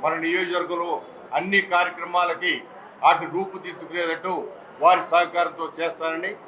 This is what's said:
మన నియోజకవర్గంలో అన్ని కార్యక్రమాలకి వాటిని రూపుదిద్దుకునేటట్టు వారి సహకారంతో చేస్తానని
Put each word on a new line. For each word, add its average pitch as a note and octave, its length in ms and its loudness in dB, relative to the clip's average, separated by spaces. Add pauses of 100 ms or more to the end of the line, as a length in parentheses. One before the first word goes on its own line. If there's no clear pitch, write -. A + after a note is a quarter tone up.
మన D#3+ 80 2 (120)
నియోజకవర్గంలో E3+ 680 0 (460)
అన్ని F#3+ 220 2 (140)
కార్యక్రమాలకి F3 760 0 (500)
వాటిని E3 320 4
రూపుదిద్దుకునేటట్టు F3 1000 -4 (480)
వారి F3 280 8
సహకారంతో E3+ 560 2 (120)
చేస్తానని E3 540 -4 (160)